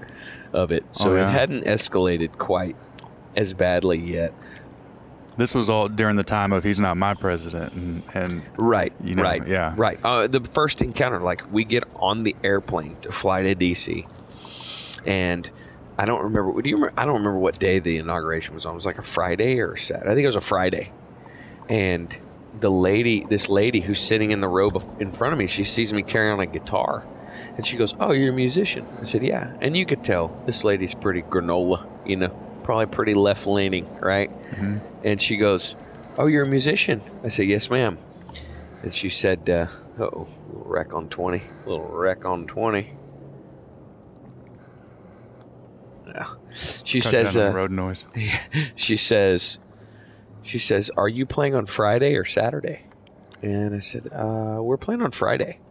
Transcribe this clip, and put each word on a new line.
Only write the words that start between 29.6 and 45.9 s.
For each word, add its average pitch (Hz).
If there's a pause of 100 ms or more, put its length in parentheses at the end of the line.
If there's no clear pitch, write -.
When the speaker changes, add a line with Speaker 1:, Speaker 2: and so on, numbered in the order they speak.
Speaker 1:
And 156
you 180
could -
tell 85 (180)
this 113
lady's 95
pretty 90
granola, 90 (180)
you 95
know, 92 (340)
probably 110
pretty 110
left-leaning, 98 (140)
right? 98
Speaker 2:
Mm-hmm. - (240)
Speaker 1:
And 104
she 110
goes, 101 (400)
"Oh, 135
you're 151
a 135
musician?" 135 (240)
I 117
said, 98
"Yes, 104
ma'am." 120 (840)
And 90
she -
said, 92
uh, 85 (300)
uh-oh, - (240)
little -
wreck 82
on 80
twenty, 90 (240)
little 80
wreck 87
on 87
twenty. 107 (3250)